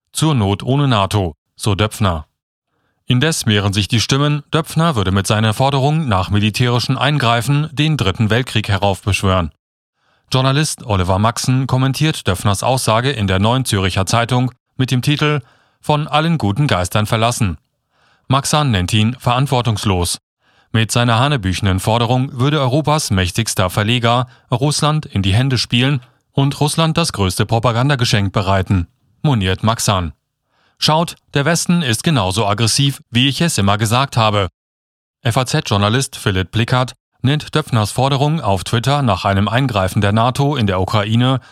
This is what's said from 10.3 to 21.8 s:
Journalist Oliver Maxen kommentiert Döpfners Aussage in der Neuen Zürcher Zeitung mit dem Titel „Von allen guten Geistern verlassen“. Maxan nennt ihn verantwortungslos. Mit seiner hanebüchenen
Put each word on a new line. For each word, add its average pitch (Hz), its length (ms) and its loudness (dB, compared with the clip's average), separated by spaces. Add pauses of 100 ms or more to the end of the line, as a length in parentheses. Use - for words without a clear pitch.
Journalist 135 540 0
Oliver 95 340 2
Maxen 127 480 0
kommentiert 135 600 -2
Döpfners 98 340 -2
Aussage 120 480 0
in 110 180 -2
der 95 100 0
Neuen 120 260 2
Zürcher 95 400 0
Zeitung 123 460 0 (260)
mit 127 140 -2
dem 127 100 0
Titel 147 400 0 (400)
„Von 151 260 -2
allen 156 300 0
guten 104 300 0
Geistern 104 400 0
verlassen“. 110 500 0 (680)
Maxan 139 460 0
nennt 90 200 0
ihn 110 260 2
verantwortungslos. 117 1000 0 (520)
Mit 113 220 0
seiner 120 260 2
hanebüchenen 98 600 0